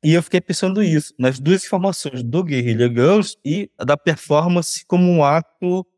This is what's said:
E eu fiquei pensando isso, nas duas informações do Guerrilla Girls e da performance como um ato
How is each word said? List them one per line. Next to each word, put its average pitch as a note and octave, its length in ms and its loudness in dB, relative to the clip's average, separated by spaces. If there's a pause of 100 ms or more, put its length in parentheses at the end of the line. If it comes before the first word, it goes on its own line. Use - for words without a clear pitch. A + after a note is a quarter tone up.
E D#3 100 4
eu E3+ 100 2
fiquei - 160 -2
pensando F#3+ 420 -2
isso, D#3+ 380 0
nas B2+ 200 0
duas E3+ 260 0
informações F3 580 -4
do C3 200 -2
Guerrilla A#2+ 440 0
Girls C#3+ 560 2
e E3+ 340 -4
da C#3+ 200 0
performance E3 880 -2
como F3+ 260 2
um E3 120 4
ato F3+ 640 -2 (120)